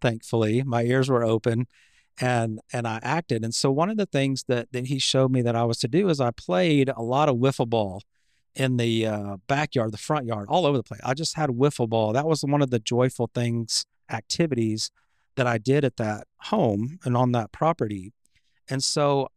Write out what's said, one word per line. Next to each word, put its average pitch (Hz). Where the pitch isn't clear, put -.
thankfully. 113
My 120
ears 127
were 120
open, 113
and, 117
and 120
I 113
acted. 123
And 117
so -
one 160
of 220
the 202
things 135
that, 120
that 123
he 139
showed 131
me 127
that 117
I 117
was 117
to -
do 180
is 151
I 120
played 160
a 117
lot 135
of 127
wiffle 127
ball 101
in 127
the, 113
uh, 101
backyard, 135
the 107
front 147
yard, 107
all 170
over 143
the 113
place. -
I 123
just 151
had 156
wiffle 123
ball. 110
That 139
was 160
one 143
of 131
the 120
joyful 123
things, 117
activities 113
that 131
I 117
did 135
at 123
that 107
home 131
and 123
on 123
that 113
property. 110
And 135
so 143